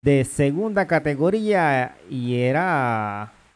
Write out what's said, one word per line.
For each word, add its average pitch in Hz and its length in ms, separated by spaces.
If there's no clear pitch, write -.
de 139 220
segunda 180 600
categoría, 156 1080
y 123 300
era 123 920